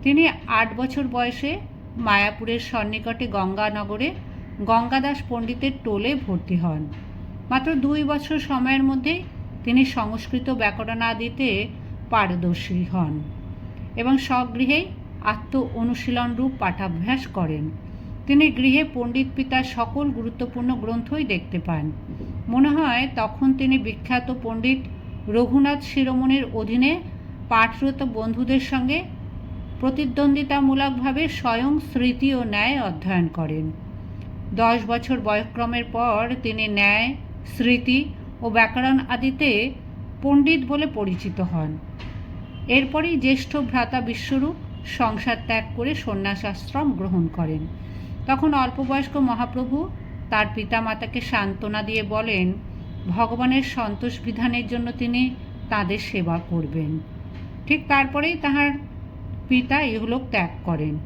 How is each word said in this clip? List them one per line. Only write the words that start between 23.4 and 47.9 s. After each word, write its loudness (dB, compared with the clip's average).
তিনি 4
বিখ্যাত -2
পণ্ডিত 0
রঘুনাথ 4
শিরোমণির 2
অধীনে 2
পাঠরত 4
বন্ধুদের 2
সঙ্গে 0
প্রতিদ্বন্দ্বিতামূলকভাবে 4
স্বয়ং 2
স্মৃতি 2
ও 0
ন্যায় 2
অধ্যয়ন 2
করেন। -2
দশ 4
বছর 0
বয়ঃক্রমের -2
পর 0
তিনি -2
ন্যায়, 4
স্মৃতি 4
ও -2
ব্যাকরণ 4
আদিতে 2
পণ্ডিত 6
বলে 0
পরিচিত -2
হন। -2
এরপরই 2
জ্যেষ্ঠ 2
ভ্রাতা 0
বিশ্বরূপ -2
সংসার 0
ত্যাগ 0
করে -2
সন্ন্যাসাশ্রম -2
গ্রহণ 2
করেন। -2